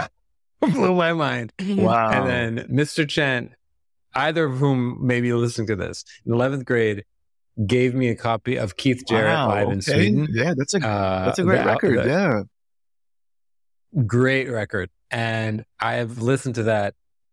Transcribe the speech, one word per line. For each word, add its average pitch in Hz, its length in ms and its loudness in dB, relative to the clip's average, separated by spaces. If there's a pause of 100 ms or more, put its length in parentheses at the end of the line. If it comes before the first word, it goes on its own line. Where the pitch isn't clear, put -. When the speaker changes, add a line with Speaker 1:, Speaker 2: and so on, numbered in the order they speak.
(240)
Speaker 1:
<laughs> - 380 -20
blew 196 340 2
my 170 180 2
mind. 127 460 -2
Speaker 2:
Wow. 117 500 2
Speaker 1:
And 131 160 0
then 120 440 -2
Mister 147 360 0
Chen, 131 480 -2 (600)
either 156 300 0
of 131 120 -2
whom 131 480 0
may 123 160 2
be 120 120 0
listening 117 340 -2
to 107 80 -2
this, 87 280 -8 (220)
in 117 80 0
eleventh 127 320 0
grade, 110 380 0 (640)
gave 123 260 2
me 127 140 0
a 110 80 0
copy 117 400 -2
of 117 220 -6
Keith 127 300 0
Jarrett 110 260 2
Speaker 2:
Wow, 110 160 0
Speaker 1:
live 101 200 0
in 98 100 -2
Speaker 2:
okay. - 20 -6
Speaker 1:
Sweden. 139 500 2
Speaker 2:
Yeah, 127 260 0
that's 135 160 -2
a, 202 100 0
Speaker 1:
Uh, 95 420 0
Speaker 2:
that's - 140 -2
a 185 40 0
great 185 160 4
Speaker 1:
the, - 60 0
Speaker 2:
record. 143 340 2
Speaker 1:
the 120 80 2
Speaker 2:
Yeah. 147 340 2 (1600)
Speaker 1:
Great 127 440 2
record. 104 400 -4 (200)
And 113 540 -2 (160)
I've 117 400 -4
listened 127 360 -2
to 117 80 -2
that, 104 300 0 (400)